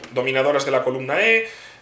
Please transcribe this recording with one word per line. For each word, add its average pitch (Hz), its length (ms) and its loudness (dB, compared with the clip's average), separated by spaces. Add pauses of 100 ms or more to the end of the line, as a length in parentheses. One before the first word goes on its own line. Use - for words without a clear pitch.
(100)
dominadoras 131 540 0
de 131 80 0
la 127 100 2
columna 131 420 -2
E, 226 240 2 (340)